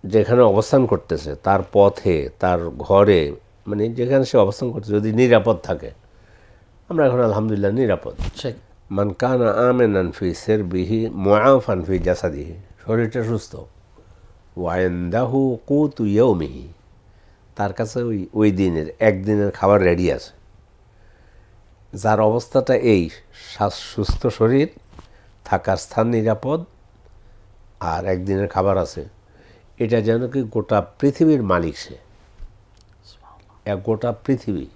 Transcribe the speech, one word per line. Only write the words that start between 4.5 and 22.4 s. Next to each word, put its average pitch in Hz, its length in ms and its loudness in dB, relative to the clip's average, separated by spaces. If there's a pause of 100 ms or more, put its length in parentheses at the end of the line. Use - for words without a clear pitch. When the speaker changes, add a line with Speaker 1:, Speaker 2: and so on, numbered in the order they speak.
Speaker 1:
করতেছে, 104 200 -8
যদি 107 200 0
নিরাপদ 113 440 4
থাকে, - 340 -8 (1000)
আমরা 160 180 0
এখন 123 140 2
আলহামদুলিল্লাহ 107 500 0
নিরাপদ। 110 440 -2 (220)
Speaker 2:
ঠিক। 120 180 -10 (360)
Speaker 1:
"মান 101 220 -2
কানা 123 380 0
আমিনান 110 600 2
ফি 90 220 -4
সিরবিহি 104 760 -2
মুআফান 104 760 2
ফি 92 140 -2
জাসাদিহি", 82 560 -4 (320)
শরীরটা 113 380 -2
সুস্থ, 113 320 -8 (1000)
"ওয়া 87 220 -4
ইনদাহু 113 880 -2
কুতু 143 380 0
ইয়াউমিহি", 92 640 0 (880)
তার 101 160 -4
কাছে 113 300 -6
ওই, 104 320 -4
ওই 107 160 4
দিনের, 90 360 0 (120)
একদিনের 104 520 0
খাবার 98 320 2
রেডি 87 300 2
আছে। - 180 -8 (1700)
যার 107 220 2
অবস্থাটা 120 540 0